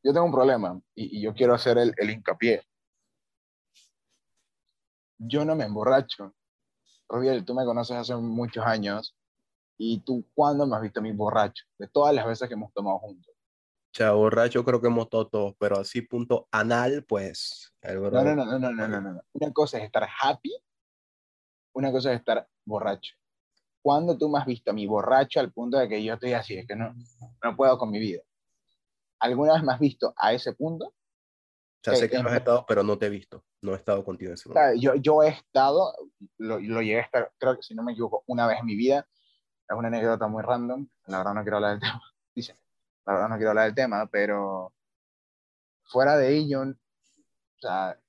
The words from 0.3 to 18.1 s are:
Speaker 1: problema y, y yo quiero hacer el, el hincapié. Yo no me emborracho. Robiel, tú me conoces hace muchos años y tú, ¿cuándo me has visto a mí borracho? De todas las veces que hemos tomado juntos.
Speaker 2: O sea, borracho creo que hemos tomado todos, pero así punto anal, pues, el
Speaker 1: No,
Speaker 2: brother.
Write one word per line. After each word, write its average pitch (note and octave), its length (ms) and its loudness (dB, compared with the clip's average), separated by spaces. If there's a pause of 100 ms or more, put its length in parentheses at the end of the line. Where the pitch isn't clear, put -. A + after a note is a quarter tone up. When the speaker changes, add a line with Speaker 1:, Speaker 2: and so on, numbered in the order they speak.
Speaker 1:
problema A#2 480 2 (140)
y, G#2+ 240 -10
y G#2 40 -6
yo G#2+ 120 -4
quiero B2 200 6
hacer A#2+ 240 4
el, A#2+ 200 4
el G#2+ 120 0
hincapié. G#2+ 520 0 (2500)
Yo C#3+ 260 -2
no D#3+ 100 2
me C#3+ 100 0
emborracho. G#2+ 720 0 (760)
Robiel, B2 360 0
tú B2 100 -6
me B2+ 100 -2
conoces A#2+ 320 -2
hace A#2+ 200 -6
muchos A#2 480 -4
años G#2+ 500 -2 (600)
y A2+ 240 -2
tú, B2 240 -4 (100)
¿cuándo D3 320 2
me A#2 100 -2
has G#2+ 60 -4
visto G#2+ 180 -6
a - 20 -4
mí A2 100 -6
borracho? G#2+ 520 0 (140)
De G2+ 100 -12
todas C#3+ 260 4
las A2+ 120 0
veces A#2 220 -4
que A#2 60 -10
hemos G#2 180 -10
tomado G2 280 -4
juntos. G2+ 340 -18 (580)
Speaker 2:
O - 40 -18
sea, A2 160 4
borracho A2+ 520 4
creo B2 160 4
que A#2+ 60 0
hemos A#2 240 2
tomado A2 180 0
todos, G2+ 300 -2
pero G2+ 200 0
así G2 220 -6
punto A#2+ 520 -2
anal, A#2+ 520 2
pues, - 800 -6
el F#2 140 -8
Speaker 1:
No, G2 120 -4
Speaker 2:
brother. C#3 280 2